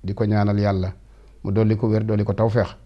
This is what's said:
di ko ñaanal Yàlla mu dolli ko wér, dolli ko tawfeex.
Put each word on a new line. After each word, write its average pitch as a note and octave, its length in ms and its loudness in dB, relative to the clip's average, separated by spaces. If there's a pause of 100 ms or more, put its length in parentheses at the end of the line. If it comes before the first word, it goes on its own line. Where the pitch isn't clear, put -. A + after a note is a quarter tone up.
di F#2+ 100 -6
ko A2 120 -2
ñaanal G#2 340 2
Yàlla F#2+ 340 0 (500)
mu G2+ 80 -4
dolli G#2+ 260 2
ko A2+ 100 0
wér, A2 160 2
dolli G#2+ 200 0
ko G2+ 100 -2
tawfeex. A2 420 0 (100)